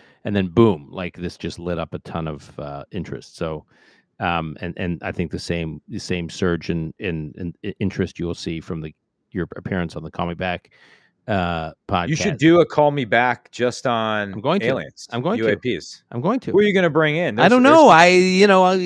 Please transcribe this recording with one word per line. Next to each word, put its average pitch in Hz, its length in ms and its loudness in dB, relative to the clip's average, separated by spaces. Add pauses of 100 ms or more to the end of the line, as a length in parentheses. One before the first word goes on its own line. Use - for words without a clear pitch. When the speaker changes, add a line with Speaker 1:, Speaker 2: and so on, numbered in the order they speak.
(240)
Speaker 1:
and 104 120 -2
then 95 100 0
boom, 85 460 2
like, 90 240 -10
this 87 200 -10
just - 220 -10
lit 87 180 -6
up 82 160 -8
a 78 60 -10
ton 82 300 -10
of, 76 320 -14
uh, 71 320 -12
interest. - 440 -12
So, 80 300 -10 (540)
um, 85 400 -4
and, 85 160 -10
and 87 260 -6
I 95 80 -8
think 87 220 -6
the 87 80 -8
same, 80 480 -8
the 104 100 -10
same 87 320 -8
surge 87 400 -4
in, 80 300 -6
in, 82 360 -8
in 90 180 -10 (100)
i-, 101 160 -8
interest 92 400 -4
you 85 60 -6
will 85 80 -6
see 82 260 -10
from 82 220 -10
the, 78 120 -14 (380)
your 85 240 -6
appearance 87 400 -6
on 80 80 -12
the 76 80 -12
Call 87 160 -6
Me 87 60 -6
Back, 90 360 -8 (560)
uh, 87 460 -4 (160)
podcast. 90 200 -2
Speaker 2:
You 151 80 -2
should 170 220 -2
do 165 220 4
a 156 60 4
Call 147 240 2
Me 143 140 -4
Back 120 460 0
just 120 360 -4
on 110 460 -2
Speaker 1:
I'm 95 80 -10
going 160 200 -2
to. 113 60 -2
Speaker 2:
aliens, 98 440 -6
Speaker 1:
I'm 120 100 -6
going 151 180 -4
to. 113 60 -2
Speaker 2:
U 110 60 2
A 101 280 -2
Ps. - 320 -18
Speaker 1:
I'm 120 120 -8
going 220 180 -2
to. - 120 -8
Speaker 2:
Who 196 80 4
are - 20 4
you 208 100 2
gonna 180 160 2
bring 151 280 2
in? 143 220 -2
Speaker 1:
I 143 40 2
Speaker 2:
There's, 180 80 8
Speaker 1:
don't 247 140 4
Speaker 2:
there's 285 100 8
Speaker 1:
know. 311 140 8
Speaker 2:
some 165 100 10
Speaker 1:
I, 170 100 8
you 185 380 6
know, 190 180 6
I, 185 100 4 (120)